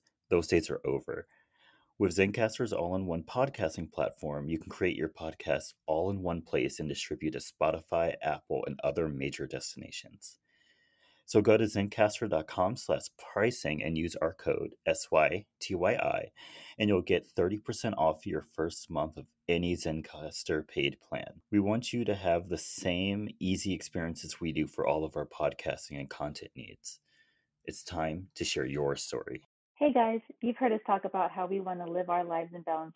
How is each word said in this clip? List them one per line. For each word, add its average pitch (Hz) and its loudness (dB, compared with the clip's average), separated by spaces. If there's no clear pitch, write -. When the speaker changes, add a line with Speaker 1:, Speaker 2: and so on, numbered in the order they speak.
Speaker 1:
those 87 4
days 85 4
are - -4
over. - -2
With 92 4
Zencastr's 104 2
all-in-one 87 -2
podcasting 110 -2
platform, 73 -4
you 80 0
can - -12
create 90 0
your 78 -2
podcast - -4
all 82 2
in 98 -2
one 85 -2
place 69 0
and 76 -4
distribute 76 -4
to 67 -6
Spotify, 80 0
Apple, 71 -2
and 69 -6
other 73 2
major 69 -4
destinations. - -12
So 110 6
go 107 8
to 110 6
zencastr 104 2
dot 80 2
com 95 0
slash - 0
pricing 101 0
and 80 -2
use 82 -2
our 80 0
code - -2
S 82 0
Y 78 4
T - -4
Y 92 4
I, - 0
and 107 4
you'll 92 6
get 87 2
thirty 95 2
percent 110 -4
off 80 2
your 80 -2
first - -4
month 80 -2
of 69 -14
any 87 4
Zencastr 78 -4
paid 69 0
plan. - -10
We 104 6
want 107 0
you 120 0
to 104 2
have 92 2
the 85 -2
same 98 -2
easy 92 0
experiences 82 -6
we 82 0
do 76 0
for - -4
all 78 2
of 76 -8
our 76 -4
podcasting - -4
and 69 -8
content - -8
needs. - -16
It's - -10
time 82 -4
to - -6
share 73 0
your 71 0
story. - -6
Speaker 2:
Hey 294 4
guys, 226 2
you've 233 0
heard 254 2
us 214 0
talk 196 2
about 190 0
how 185 -4
we 196 -2
want 180 -4
to 165 -6
live 180 -2
our 175 2
lives 170 -2
in 170 -12
balance 160 -4